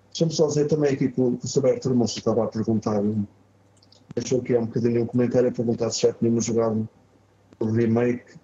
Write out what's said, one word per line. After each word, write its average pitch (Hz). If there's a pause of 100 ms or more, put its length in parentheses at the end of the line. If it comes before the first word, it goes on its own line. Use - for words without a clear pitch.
(120)
Deixa-me 165
só 151
dizer 147
também 147
aqui 131
que 131
o, 123
que -
o -
Saber 127
Tremoso 123
estava 110
a 104
perguntar, 110 (1120)
deixou 120
aqui 123
há 117
um 113
bocadinho 117
um 117
comentário 123
a -
perguntar 113
se -
já 117
tínhamos 117
jogado 113 (720)
o 117
remake 117